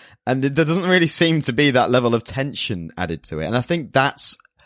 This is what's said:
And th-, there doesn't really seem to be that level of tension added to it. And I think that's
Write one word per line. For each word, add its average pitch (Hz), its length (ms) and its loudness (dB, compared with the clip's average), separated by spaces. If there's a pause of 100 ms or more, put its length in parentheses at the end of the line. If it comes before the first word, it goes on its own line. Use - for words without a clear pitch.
(260)
And 131 160 -2
th-, 139 120 -2
there 160 120 2
doesn't 175 240 -2
really 180 180 4
seem 160 360 2
to 127 100 -4
be 143 180 4
that 120 200 2
level 123 240 2
of 110 80 0
tension 110 720 -6
added 85 260 -6
to 78 160 -10
it. 78 60 -4
And 107 100 -2
I 127 60 2
think 165 320 -4
that's - 440 0 (280)